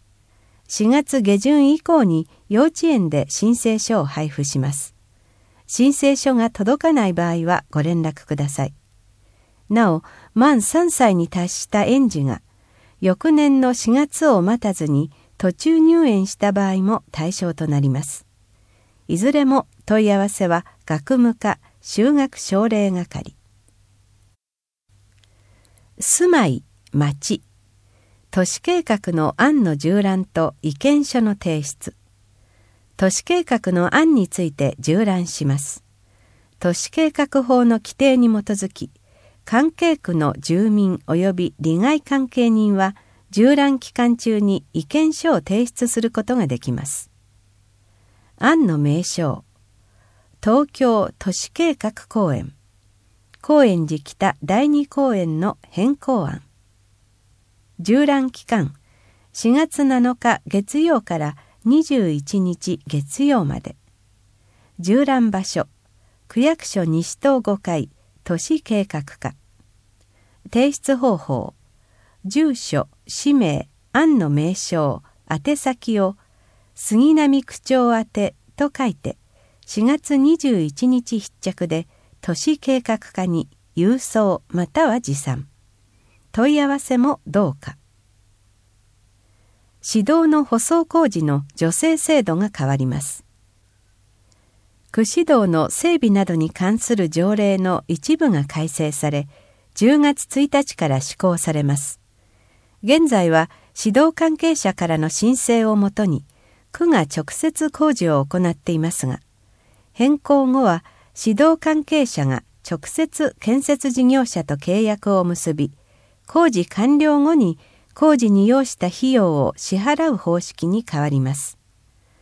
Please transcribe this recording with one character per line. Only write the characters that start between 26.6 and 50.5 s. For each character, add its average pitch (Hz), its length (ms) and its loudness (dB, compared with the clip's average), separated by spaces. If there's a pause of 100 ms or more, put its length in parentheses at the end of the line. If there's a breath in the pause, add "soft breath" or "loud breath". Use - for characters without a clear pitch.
町。 143 500 -4 (880)
都 185 140 0
市 - 180 -6
計 349 220 0
画 208 280 -2
の 156 240 0
案 277 280 2
の 160 120 0
縦 160 240 0
覧 190 240 0
と 165 380 -4
意 151 140 -6
見 285 280 2
書 254 160 -2
の 214 120 2
提 160 320 -4
出。 - 320 -14 (1000)
都 190 140 2
市 - 140 -4
計 349 180 0
画 226 300 -2
の 180 240 0
案 320 180 4
に 202 140 2
つ - 120 -8
い 165 120 -2
て 139 280 -4
縦 180 240 0
覧 185 220 -2
し - 180 -8
ま 139 140 0
す。 - 240 -12 (800)
都 180 120 0
市 - 200 -8
計 320 180 0
画 285 320 -2
法 247 220 2
の 233 140 4
規 - 180 -14
定 269 200 4
に 240 120 4
基 - 20 4 (200)
づ 196 180 -4
き、 - 240 -14 (520 soft breath)
関 285 280 2
係 330 240 0
区 - 180 -6
の 156 240 0
住 185 320 0
民 202 360 2
及 180 260 0
び 180 260 -4
利 160 200 0
害 285 220 0
関 269 280 -2
係 240 200 0
人 214 280 2
は、 190 180 0 (380 soft breath)
縦 254 240 4
覧 277 240 2
期 - 120 -18
間 240 240 0
中 220 220 -2
に 202 340 0
意 160 120 -4
見 311 280 0
書 330 200 0
を - 40 2
提 226 300 -2
出 247 220 -4
す 233 120 -4
る 233 120 -2
こ 220 100 -4
と 247 140 -4
が 208 100 0
で 123 140 -4
き - 100 -6
ま 123 160 -6
す。 - 240 -12 (1300)
案 277 320 2
の 156 100 0
名 147 240 0
称。 - 420 -6 (1000)
東 254 260 2